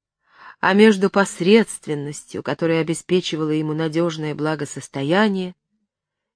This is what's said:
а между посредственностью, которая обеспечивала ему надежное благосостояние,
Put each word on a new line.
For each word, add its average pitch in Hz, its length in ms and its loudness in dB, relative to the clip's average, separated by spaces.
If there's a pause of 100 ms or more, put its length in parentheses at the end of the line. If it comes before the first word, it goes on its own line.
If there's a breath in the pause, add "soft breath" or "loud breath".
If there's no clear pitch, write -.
(600 loud breath)
а 185 140 2
между 202 360 6
посредственностью, 165 1300 0
которая 165 380 -2
обеспечивала 160 720 -2
ему 156 240 -2
надежное 160 600 -2
благосостояние, 156 1200 -2 (800)